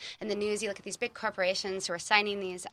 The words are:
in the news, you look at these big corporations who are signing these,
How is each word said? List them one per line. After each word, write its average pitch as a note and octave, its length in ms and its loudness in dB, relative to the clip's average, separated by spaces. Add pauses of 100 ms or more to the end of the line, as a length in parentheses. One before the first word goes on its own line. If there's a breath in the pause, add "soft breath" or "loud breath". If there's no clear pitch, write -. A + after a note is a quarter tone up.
(200 loud breath)
in G#3+ 80 -4
the G3+ 60 0
news, G#3 280 0
you G#3+ 60 0
look - 100 -4
at - 60 -18
these G3 120 -6
big A#3+ 160 -2
corporations F#3+ 760 0
who F#3 60 -2
are E3+ 60 -2
signing G#3 420 4
these, F3+ 320 -4